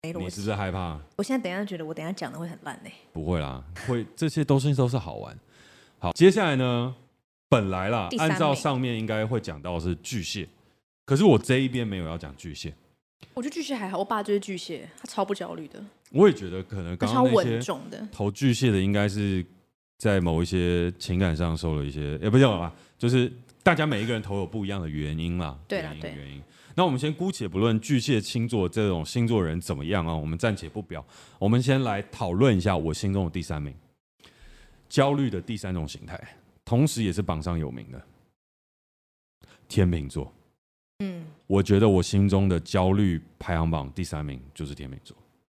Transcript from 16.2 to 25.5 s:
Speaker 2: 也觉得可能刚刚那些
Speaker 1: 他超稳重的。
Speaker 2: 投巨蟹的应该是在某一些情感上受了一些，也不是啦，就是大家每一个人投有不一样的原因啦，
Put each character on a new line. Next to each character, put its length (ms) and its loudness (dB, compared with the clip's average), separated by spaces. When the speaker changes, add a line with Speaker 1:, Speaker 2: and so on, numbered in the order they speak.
Speaker 2:
也 80 8
觉 140 -8
得 140 -6
可 140 -8
能 200 -6
刚 160 0
刚 120 4
那 60 4
些 60 4
Speaker 1:
他 0 -
超 0 -
稳 240 2
重 300 -8
的。 200 -12
Speaker 2:
投 200 -2
巨 240 2
蟹 160 4
的 100 4
应 100 2
该 160 2
是 380 0
在 240 4
某 200 2
一 40 2
些 460 2
情 260 -2
感 180 2
上 180 0
受 200 -2
了 100 -2
一 60 -6
些， 320 -6
也 80 2
不 80 6
是 60 10
啦， 280 0
就 100 -2
是 240 2
大 120 6
家 100 0
每 180 0
一 40 -2
个 80 -2
人 80 -4
投 160 -4
有 80 -4
不 180 -6
一 40 -4
样 120 -4
的 80 -4
原 300 -4
因 180 -2
啦， 220 -6